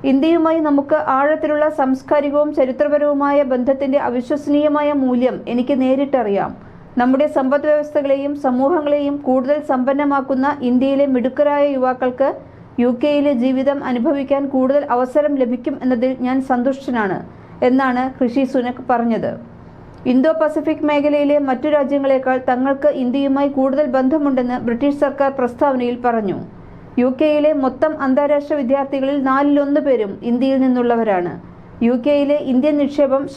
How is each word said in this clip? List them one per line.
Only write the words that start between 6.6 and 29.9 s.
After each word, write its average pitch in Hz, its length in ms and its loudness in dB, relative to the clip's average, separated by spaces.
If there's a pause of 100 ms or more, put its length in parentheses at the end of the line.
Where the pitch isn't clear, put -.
നമ്മുടെ 262 340 2
സമ്പദ് 277 360 0
വ്യവസ്ഥകളെയും 294 600 0 (120)
സമൂഹങ്ങളെയും 285 720 0 (100)
കൂടുതൽ 262 320 2 (120)
സമ്പന്നമാക്കുന്ന 269 760 0 (220)
ഇന്ത്യയിലെ 269 460 2
മിടുക്കരായ 285 500 2 (100)
യുവാക്കൾക്ക് 254 540 0 (540)
യു 247 100 4 (100)
കെയിലെ 294 300 2 (100)
ജീവിതം 269 380 0 (100)
അനുഭവിക്കാൻ 277 540 0 (100)
കൂടുതൽ 262 360 2
അവസരം 254 520 0
ലഭിക്കും 247 400 -4
എന്നതിൽ 254 320 0 (120)
ഞാൻ 262 140 0
സന്തുഷ്ടനാണ് 247 760 -2 (500)
എന്നാണ് 254 360 2 (220)
ഋഷി 262 260 0
സുനക് 247 380 -2
പറഞ്ഞത്. 233 420 0 (800)
ഇന്തോ 262 200 4 (100)
പസഫിക് 302 480 -2
മേഖലയിലെ 294 460 2 (120)
മറ്റു 262 200 -2
രാജ്യങ്ങളെക്കാൾ 269 800 0
തങ്ങൾക്ക് 277 440 0 (120)
ഇന്ത്യയുമായി 277 540 0
കൂടുതൽ 269 300 0 (100)
ബന്ധമുണ്ടെന്ന് 262 600 0 (100)
ബ്രിട്ടീഷ് 277 360 -2
സർക്കാർ 277 340 0
പ്രസ്താവനയിൽ 247 680 -2
പറഞ്ഞു. 220 320 -2 (600)
യു 247 80 2 (100)
കെയിലെ 302 320 2 (120)
മൊത്തം 269 300 0 (120)
അന്താരാഷ്ട്ര 285 560 0
വിദ്യാർത്ഥികളിൽ 269 680 -2
നാലിലൊന്ന് 285 580 2
പേരും 220 260 0 (200)